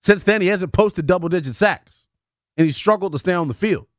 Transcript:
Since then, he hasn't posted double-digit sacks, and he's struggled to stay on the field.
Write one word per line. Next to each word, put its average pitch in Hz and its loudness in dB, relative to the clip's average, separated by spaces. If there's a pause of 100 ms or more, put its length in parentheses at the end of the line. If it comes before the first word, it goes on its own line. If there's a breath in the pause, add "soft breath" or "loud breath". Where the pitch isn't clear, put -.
Since 202 2
then, 208 2
he 180 2
hasn't 185 -2
posted 202 0
double-digit 170 -2
sacks, - -2 (480)
and 160 2
he's 151 -2
struggled 196 0
to 147 -4
stay 180 -2
on 170 -2
the 120 -4
field. 202 -2 (120)